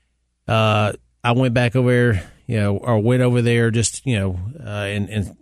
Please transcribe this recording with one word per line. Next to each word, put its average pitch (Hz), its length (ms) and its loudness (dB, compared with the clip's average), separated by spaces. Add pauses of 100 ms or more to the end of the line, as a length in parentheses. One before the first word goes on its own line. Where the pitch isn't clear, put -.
(460)
Uh, 107 460 2 (300)
I 120 100 0
went 127 220 0
back 123 220 0
over 123 160 2
there, 120 380 2 (160)
you 113 120 -4
know, 101 200 0
or 117 220 0
went 123 220 2
over 123 200 2
there 117 280 2
just, 110 360 -2
you 120 120 0
know, 95 200 -2 (200)
uh, 120 100 -16 (180)
and, 101 220 -4
and, 101 340 -6